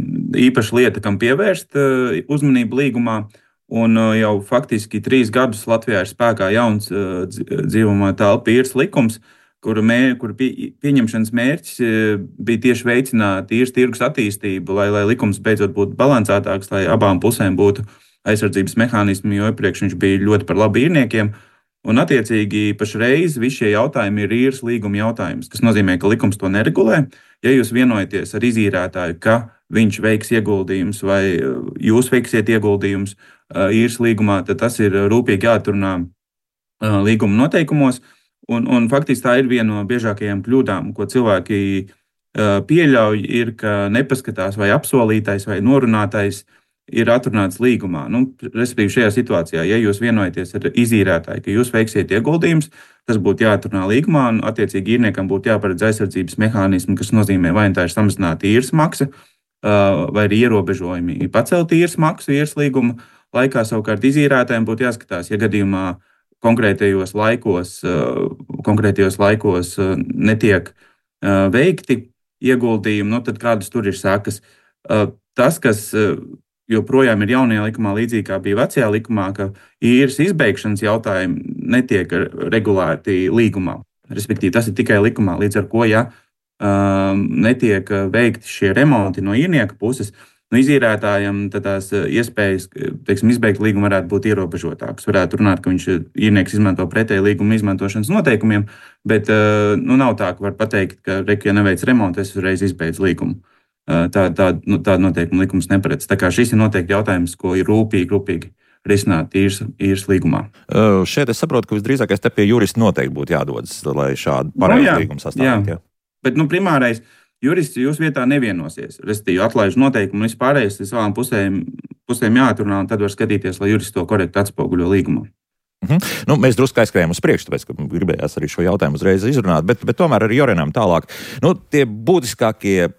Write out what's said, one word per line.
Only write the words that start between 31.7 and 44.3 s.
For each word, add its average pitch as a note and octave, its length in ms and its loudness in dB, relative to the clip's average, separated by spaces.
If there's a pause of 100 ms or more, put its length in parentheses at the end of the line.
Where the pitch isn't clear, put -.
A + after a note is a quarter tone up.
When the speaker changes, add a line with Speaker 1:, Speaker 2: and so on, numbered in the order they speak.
Speaker 1:
jūs A#2+ 300 4
veiksiet A#2 420 0
ieguldījumus, G2+ 640 -2
uh, - 580 -6
īres A#2 240 2
līgumā, G#2 480 2
tad F#2+ 160 -2
tas A2+ 160 -2
ir G2+ 160 2 (160)
rūpīgi A2+ 400 2
jāatrunā, G2 460 0 (100)
uh, - 960 -6
līguma A2 320 2 (140)
noteikumos. D3 500 2 (480)
Un, A#2 240 -2
un A#2+ 220 4
faktiski C#3 340 0
tā B2 160 4
ir B2 80 -2
viena A2+ 220 2
no G#2 180 -4
biežākajām G#2 560 -2
kļūdām, G#2 480 0
ko G2+ 160 -6
cilvēki, G#2 500 0 (220)
uh, - 880 -4
pieļauj, B2 560 4 (160)
ir, A2+ 160 -6
ka G#2 320 -2
nepaskatās, A2 640 -2